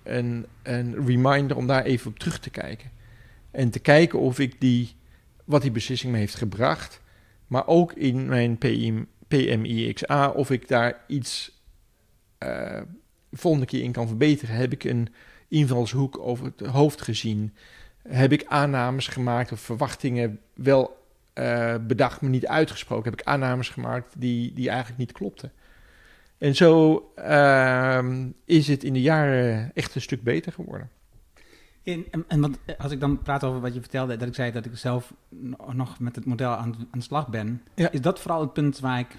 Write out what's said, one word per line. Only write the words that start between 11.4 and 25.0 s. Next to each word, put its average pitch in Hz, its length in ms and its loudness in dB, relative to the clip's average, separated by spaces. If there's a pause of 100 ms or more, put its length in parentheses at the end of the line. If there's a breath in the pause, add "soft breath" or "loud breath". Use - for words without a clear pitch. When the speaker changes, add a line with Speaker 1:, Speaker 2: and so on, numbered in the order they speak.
Speaker 1:
eh, - 420 -8 (520)
volgende 143 340 0
keer 127 160 -4
in 123 100 -6
kan 120 160 -4
verbeteren. 120 480 0
Heb 123 160 -2
ik 120 120 -8
een 120 240 -2 (400 soft breath)
invalshoek 131 720 0
over 123 260 -4
het - 220 -10
hoofd 143 360 2
gezien? 107 520 -4 (540 soft breath)
Heb 131 240 4
ik 147 140 2
aannames 135 640 0
gemaakt 123 440 -2
of 110 80 -8
verwachtingen 120 800 -2 (140)
wel, 131 520 2 (260)
eh, 120 420 -2 (120)
bedacht, 120 340 0
maar 135 100 0
niet 127 160 0
uitgesproken? 120 640 -2
Heb - 100 -8
ik - 60 -10
aannames 127 420 -2
gemaakt 120 520 -8
die, 120 320 -2
die 127 160 -4
eigenlijk 120 300 -4
niet 123 140 -6